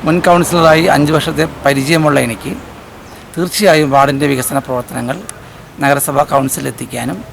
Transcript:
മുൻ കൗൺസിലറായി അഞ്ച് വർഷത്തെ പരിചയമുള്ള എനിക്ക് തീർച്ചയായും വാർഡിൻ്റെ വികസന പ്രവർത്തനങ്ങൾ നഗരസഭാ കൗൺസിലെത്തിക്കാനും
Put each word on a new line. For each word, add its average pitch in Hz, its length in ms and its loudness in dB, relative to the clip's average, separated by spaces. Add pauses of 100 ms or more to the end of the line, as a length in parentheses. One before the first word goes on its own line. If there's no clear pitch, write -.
മുൻ 165 160 2
കൗൺസിലറായി 165 640 4
അഞ്ച് 151 300 2
വർഷത്തെ 156 340 -2 (180)
പരിചയമുള്ള 139 540 2
എനിക്ക് 120 340 -6 (840)
തീർച്ചയായും 165 540 2
വാർഡിൻ്റെ 139 360 2
വികസന 139 320 -2
പ്രവർത്തനങ്ങൾ 123 600 -6 (600)
നഗരസഭാ 139 440 0
കൗൺസിലെത്തിക്കാനും 135 1080 -4